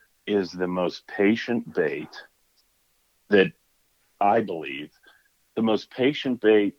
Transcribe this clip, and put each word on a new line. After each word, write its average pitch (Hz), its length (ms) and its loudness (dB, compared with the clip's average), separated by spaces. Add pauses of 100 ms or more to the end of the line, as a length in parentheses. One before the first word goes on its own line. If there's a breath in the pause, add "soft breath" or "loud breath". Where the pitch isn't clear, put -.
(260)
is 101 260 -2
the 90 160 -4
most 90 400 -4
patient 117 640 0
bait 76 340 -4 (1200)
that 190 240 4 (680)
I 104 200 4
believe, 76 500 -8 (640 soft breath)
the 113 60 -2
most 110 280 0
patient 131 500 -2
bait 104 380 4